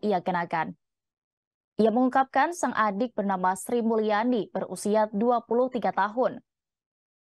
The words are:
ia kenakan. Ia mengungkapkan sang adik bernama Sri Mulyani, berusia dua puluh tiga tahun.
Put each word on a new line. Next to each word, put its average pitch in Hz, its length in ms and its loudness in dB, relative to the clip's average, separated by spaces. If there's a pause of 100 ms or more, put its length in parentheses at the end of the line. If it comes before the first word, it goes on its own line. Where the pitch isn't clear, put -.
ia 202 160 2
kenakan. 175 560 -2 (1040)
Ia 220 80 6
mengungkapkan 262 640 2
sang 277 240 -4
adik 220 400 0
bernama 190 400 0
Sri 240 240 -2
Mulyani, 220 720 0
berusia 208 560 -2
dua 233 320 0
puluh 247 320 0
tiga 214 160 -2
tahun. 208 560 -2 (760)